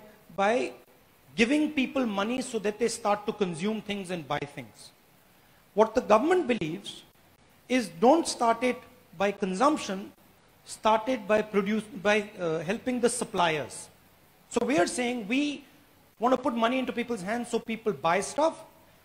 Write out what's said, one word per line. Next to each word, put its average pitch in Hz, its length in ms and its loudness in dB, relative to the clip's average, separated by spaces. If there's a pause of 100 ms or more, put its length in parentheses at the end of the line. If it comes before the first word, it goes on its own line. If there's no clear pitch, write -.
(360)
by 226 380 0 (640)
giving 294 360 2
people 262 340 0
money 220 360 -2
so - 180 -6
that 208 180 -2
they 233 120 0
start 208 360 -2
to 226 60 -2
consume 196 500 -4
things 196 300 -8
and 170 160 -6
buy 147 120 -2
things. - 520 -12 (800)
What 214 220 2
the 254 60 2
government 277 460 4
believes 196 560 -4 (640)
is 240 180 2
don't 220 400 4
start 226 360 0
it 247 140 0 (400)
by 196 140 2
consumption, 202 800 0 (540)
start 220 420 0
it 240 200 -2
by 214 140 4
produce, 208 420 0
by, 208 540 0
uh, 165 220 -2
helping 226 400 -4
the 226 100 4
suppliers. 165 800 -2 (600)
So 240 160 0
we 254 120 2
are 339 100 4
saying 247 420 -4
we 277 340 -2 (560)
want 247 160 4
to - 20 6
put 254 160 -2
money 233 240 2
into 254 140 -2
people's 226 300 -4
hands 226 280 -4
so 226 80 0
people 220 360 -4
buy 165 260 2
stuff, 302 460 -2 (400)